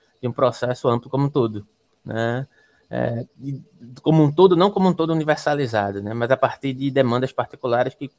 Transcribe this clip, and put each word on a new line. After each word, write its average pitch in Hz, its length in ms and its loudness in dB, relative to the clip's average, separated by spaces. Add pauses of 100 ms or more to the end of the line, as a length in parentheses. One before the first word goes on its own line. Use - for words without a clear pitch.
(200)
de 123 80 -4
um 120 40 -6
processo 123 560 -2
amplo 120 220 0
como 139 140 0
um 139 60 -2
todo, 113 360 -2 (380)
né? 117 420 -4 (460)
É, 120 320 -4 (120)
de, 135 260 -10 (400)
como 156 220 4
um 147 80 2
todo, 180 240 6
não 185 120 4
como 190 200 2
um 175 40 4
todo 165 200 -2
universalizado, 139 920 -2
né? 104 100 -6
Mas 120 180 -2
a 131 60 2
partir 135 360 -2
de 135 180 -4
demandas 127 420 0
particulares 123 600 -4
que - 240 -14